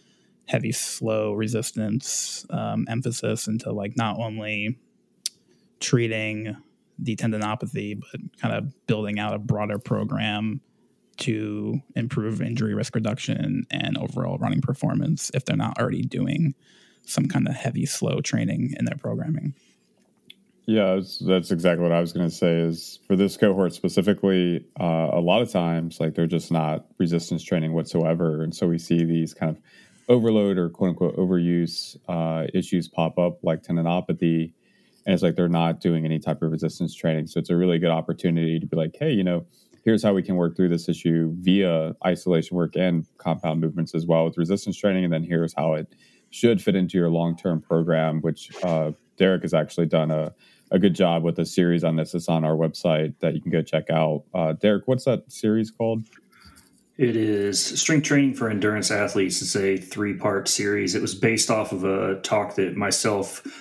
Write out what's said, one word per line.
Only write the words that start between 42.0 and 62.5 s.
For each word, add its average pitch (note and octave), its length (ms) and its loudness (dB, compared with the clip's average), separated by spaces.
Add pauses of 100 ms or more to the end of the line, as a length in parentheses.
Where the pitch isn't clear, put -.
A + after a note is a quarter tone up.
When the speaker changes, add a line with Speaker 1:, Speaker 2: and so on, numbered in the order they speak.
Speaker 2:
isolation F2 520 0
work E2 180 -2
and E2+ 300 2 (140)
compound E2 420 -2
movements D#2+ 320 -2
as E2 140 -2
well E2 180 4
with E2 120 -2
resistance F#2 400 -2
training. F#2+ 260 2
And E2+ 100 0
then E2 100 0
here's E2+ 300 0
how D#2+ 220 0
it D#2 180 -8 (380)
should A#2 280 4
fit G2 160 0
into F#2 220 0
your E2+ 120 4
long-term E2 520 0
program," D#2+ 600 2
which, D#2+ 300 -4 (120)
uh, D#2+ 280 0 (240)
Derek F#2 280 4
has E2+ 100 -2
actually D#2+ 320 0
done D#2+ 240 2
a, D#2 240 -2 (380)
a F#2+ 80 4
good F#2 160 4
job E2+ 260 4
with E2 160 0
a E2+ 80 0
series F2 380 2
on D#2+ 140 2
this. D#2+ 180 -4
It's E2+ 140 -4
on D#2+ 140 2
our D#2 120 2
website D#2 640 0
that D#2+ 160 0
you D#2 60 -4
can E2 100 -6
go D#2+ 100 2
check D#2+ 300 -4
out. D#2 320 0 (100)
Uh, D#2+ 200 0
Derek, G2+ 340 2
what's B2+ 180 0
that A#2 260 0
series A2 380 0
called? A2+ 380 -2 (920)
Speaker 3:
It A#2+ 180 4
is G2+ 480 2 (160)
Strength D3+ 240 4
Training C#3 300 4
for A2+ 160 -2
Endurance G#2 420 0
Athletes. G2 500 0
It's G2 140 -4
a G2 220 2
three-part G2+ 720 -2
series. G2+ 460 0
It - 60 0
was - 140 -4
based A2+ 340 2
off G#2+ 220 0
of F#2 140 -4
a G2 340 0
talk - 360 -2